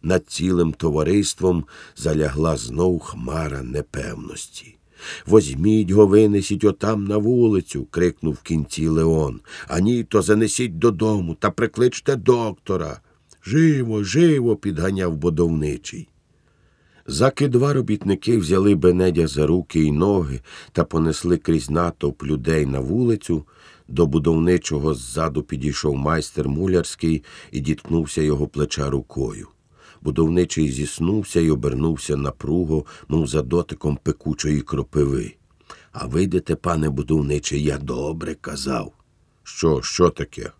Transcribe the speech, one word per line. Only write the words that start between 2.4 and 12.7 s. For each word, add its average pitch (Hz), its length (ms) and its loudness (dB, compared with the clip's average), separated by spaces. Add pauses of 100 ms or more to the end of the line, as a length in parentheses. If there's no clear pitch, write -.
знов 78 440 0
хмара 69 640 -8
непевності. - 1120 -10 (500)
«Возьміть 92 640 4
го, 104 160 8
винесіть 104 580 4
отам 101 400 0
на 101 120 -2
вулицю!» — 107 760 2
крикнув 82 440 -2
в - 80 -14
кінці 80 460 -2
Леон. 80 520 0 (280)
«А 85 120 -2
ні, 117 240 0
то 104 180 2
занесіть 107 560 0
додому 104 560 0
та 104 160 -2
прикличте 120 680 -2
доктора!» 101 840 0 (440)